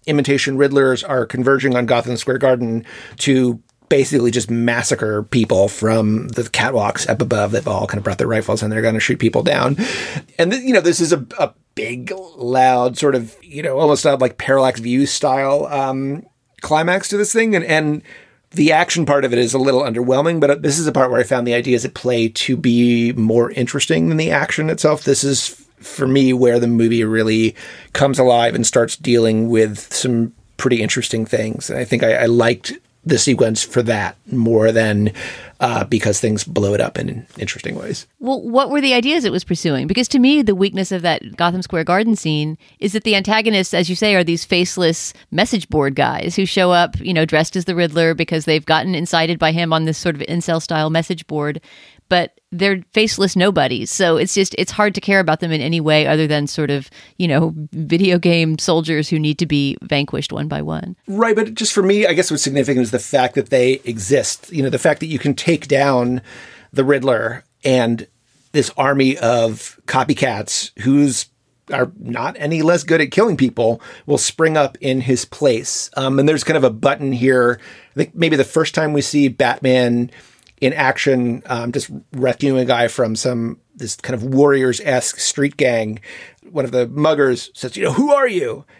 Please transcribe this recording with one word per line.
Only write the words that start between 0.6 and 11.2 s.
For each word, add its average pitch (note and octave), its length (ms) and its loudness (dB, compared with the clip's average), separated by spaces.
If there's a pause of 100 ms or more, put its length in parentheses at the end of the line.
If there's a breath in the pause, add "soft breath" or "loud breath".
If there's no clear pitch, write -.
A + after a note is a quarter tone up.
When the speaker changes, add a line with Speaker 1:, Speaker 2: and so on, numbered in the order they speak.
Speaker 1:
are B2+ 240 -2
converging B2+ 480 0
on B2 120 0
Gotham A#2+ 300 0
Square C3 220 -4
Garden A#2+ 460 0 (340 loud breath)
to B2+ 420 2 (300)
basically C3 400 2
just A2 180 -4
massacre A#2 760 -2
people G2+ 420 2
from A2 640 0
the A2+ 140 -6
catwalks A2 680 -2
up G#2+ 100 -2
above. G#2 300 0
They've G#2+ 160 -2
all G2+ 220 -2
kind G#2 100 -4
of G2+ 60 -8
brought G2 140 -4
their - 100 0
rifles A2 340 -2
and G#2+ 100 -2
they're A2 100 -2
gonna A2 180 0
shoot - 180 -2
people - 240 0
down. C#3 340 0 (640 loud breath)
And E3+ 140 2
th-, B3+ 100 -4
you B3+ 100 0
know, G3 80 6
this E3+ 200 2
is E3 120 2
a, C#3 140 0 (140)